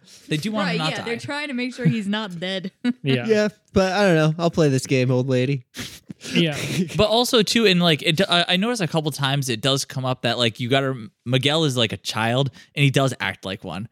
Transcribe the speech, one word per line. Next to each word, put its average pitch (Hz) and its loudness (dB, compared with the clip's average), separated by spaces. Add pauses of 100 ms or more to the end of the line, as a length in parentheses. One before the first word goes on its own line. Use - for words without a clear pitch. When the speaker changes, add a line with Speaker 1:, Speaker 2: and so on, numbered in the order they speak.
(280)
Speaker 1:
They 156 -2
do 170 -4
want 208 -2
him - -2
Speaker 2:
Right, 170 -2
Speaker 1:
not 160 -2
Speaker 2:
yeah, 214 -6
Speaker 1:
die. - -8
Speaker 2:
they're 233 -6
trying 294 -8
to 277 -8
make 247 -4
sure 247 -2
he's 226 0
not 202 -4
dead. 190 -6 (120)
<laughs> 240 -4
Speaker 3:
Yeah. 131 0
Speaker 4:
Yeah, 214 2 (260)
but 190 2
I 202 2
don't 175 6
know. 156 4
I'll 170 2
play 156 2
this 131 0
game, 127 2
old 127 2
lady. 127 0 (680)
Speaker 3:
Yeah. 165 2 (200)
Speaker 4:
<laughs> 156 -2
Speaker 1:
But 208 4
also, 233 4
too, 233 2
and, 180 4
like, 165 4
it, 160 2
I, 175 2
I 180 2
noticed 226 -2
a 165 0
couple 156 -2
times 139 -2
it 113 -4
does 135 0
come 131 -8
up 127 -4
that, 117 0
like, 117 0
you 123 -4
gotta, 135 0 (180)
Miguel 139 2
is, 131 0
like, 117 0
a 113 -6
child, 120 -2 (240)
and 147 -2
he 139 4
does 135 2
act 95 -4
like 98 -8
one. 95 -10